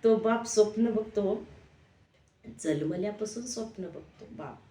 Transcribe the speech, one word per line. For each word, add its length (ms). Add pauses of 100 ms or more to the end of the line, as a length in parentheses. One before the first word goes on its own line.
तो 120
बाप 300
स्वप्न 400
बघतो, 580 (1160)
जन्मल्यापासून 840
स्वप्न 380
बघतो 460
बाप 280 (120)